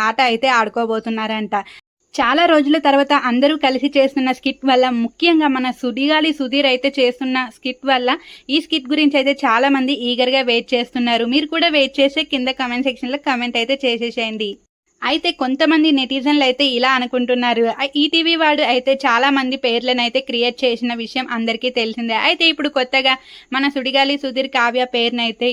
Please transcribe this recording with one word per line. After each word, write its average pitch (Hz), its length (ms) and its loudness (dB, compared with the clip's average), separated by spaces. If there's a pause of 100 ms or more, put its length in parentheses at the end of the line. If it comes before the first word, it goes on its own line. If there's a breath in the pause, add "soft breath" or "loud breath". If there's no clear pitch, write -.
ఆట 220 220 0
అయితే 240 300 0
ఆడుకోబోతున్నారంట. 220 1000 -2 (600 loud breath)
చాలా 269 320 2
రోజుల 302 320 4
తర్వాత 277 340 4 (120)
అందరూ 254 340 2
కలిసి 262 300 0
చేస్తున్న 269 440 2
స్కిట్ 269 320 -4
వల్ల, 254 200 4 (100)
ముఖ్యంగా 302 540 2
మన 262 220 0
సుడిగాలి 277 600 0
సుధీర్ 277 380 0
అయితే 254 200 0
చేస్తున్న 262 480 0 (120)
స్కిట్ - 360 -10
వల్ల, 254 240 2 (380 loud breath)
ఈ 277 120 0
స్కిట్ 302 300 -6
గురించి 294 280 2
అయితే 269 180 0
చాలా 262 340 2
మంది 269 320 0
ఈగర్గా 247 400 0
వెయిట్ 233 280 -2
చేస్తున్నారు. 240 560 -2
మీరు 285 220 0
కూడా 330 220 0
వెయిట్ 277 280 0
చేసే 277 260 0
కింద 262 280 -4
కామెంట్ 254 360 -4
సెక్షన్‌లో 254 340 -6
కామెంట్ 240 360 -4
అయితే 233 200 -2
చేసేసేయండి. 233 720 -4 (520)
అయితే 302 300 -2
కొంతమంది 302 600 2
నెటిజన్లు 269 520 0
అయితే 254 240 2
ఇలా 247 240 2
అనుకుంటున్నారు, 247 800 0
ఆ 262 140 -4 (120)
ఈటీవీ 320 400 2
వాడు 302 260 2
అయితే 254 320 0
చాలా 262 360 2
మంది 269 260 0
పేర్లను 247 460 -2
అయితే 240 180 -2
క్రియేట్ 240 380 -2
చేసిన 240 360 -2
విషయం 233 360 -6
అందరికీ 226 400 -4
తెలిసిందే. 226 480 -4
అయితే 330 300 0
ఇప్పుడు 302 200 -2
కొత్తగా 262 460 0 (380 loud breath)
మన 277 160 0
సుడిగాలి 269 500 0
సుధీర్, 262 320 -4
కావ్య 247 340 0
పేరునైతే 233 680 -2